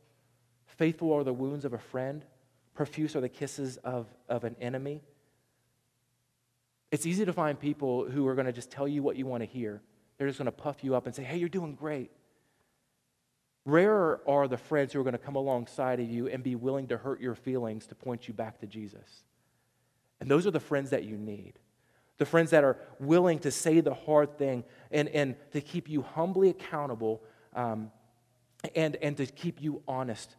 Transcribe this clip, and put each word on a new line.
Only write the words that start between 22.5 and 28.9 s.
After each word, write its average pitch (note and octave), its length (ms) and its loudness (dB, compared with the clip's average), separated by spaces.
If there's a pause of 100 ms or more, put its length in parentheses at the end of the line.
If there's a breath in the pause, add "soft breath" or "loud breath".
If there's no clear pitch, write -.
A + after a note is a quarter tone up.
that D3+ 120 8
are C3+ 140 4 (220 loud breath)
willing E3 400 4
to C#3 120 0
say D#3+ 280 4
the D3+ 140 4
hard D3 440 4
thing C3 260 0 (280 loud breath)
and, D3+ 180 2
and C#3+ 260 0 (160)
to D3 100 -2
keep - 280 -8
you D3+ 120 -2
humbly F#3 480 4
accountable, A#2+ 720 -4 (300 loud breath)
um, A2 380 -4 (840)
and, D#3 220 2